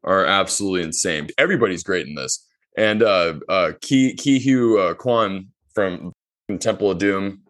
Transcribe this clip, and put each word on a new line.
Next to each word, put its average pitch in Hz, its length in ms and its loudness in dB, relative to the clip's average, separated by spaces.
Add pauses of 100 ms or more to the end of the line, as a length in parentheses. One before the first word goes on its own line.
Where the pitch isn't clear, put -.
are 92 200 2
absolutely 95 580 0
insane. 78 440 -4 (100)
Everybody's 113 460 0
great 87 240 -4
in 73 80 -14
this. 65 320 -8 (300)
And, 107 260 2
uh, 90 300 2 (160)
uh, 87 320 0
Ki, 131 340 2
Ki 139 240 2
Hugh, 120 400 4
uh, 87 140 0
Kwan 104 560 -2 (240)
from, 92 400 -4 (340)
from 95 100 -6
Temple 104 340 0
of 87 80 -2
Doom, 98 500 -2